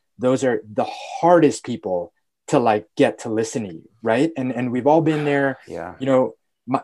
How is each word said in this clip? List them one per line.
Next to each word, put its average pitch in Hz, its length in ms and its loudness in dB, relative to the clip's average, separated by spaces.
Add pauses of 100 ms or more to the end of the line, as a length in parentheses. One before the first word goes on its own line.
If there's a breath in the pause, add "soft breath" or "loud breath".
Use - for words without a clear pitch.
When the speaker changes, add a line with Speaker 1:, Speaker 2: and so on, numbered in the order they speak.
(180)
Speaker 1:
those 127 240 0
are 120 200 0 (100)
the 117 160 -2
hardest - 760 2
people 98 480 -6 (360)
to, 147 100 2
like, 110 380 0
get 123 240 0
to - 80 -12
listen 113 360 -4
to 87 100 -12
you, - 140 -18 (140)
right? 123 340 0
And, 127 160 -4
and 120 200 -4
we've 123 140 -2
all 156 160 4
been 151 220 0
there. 139 380 0
Speaker 2:
<sighs> - 60 -20
Yeah. 85 300 -12
Speaker 1:
You 131 80 -6
know, 131 280 2 (320)
my, 127 180 -2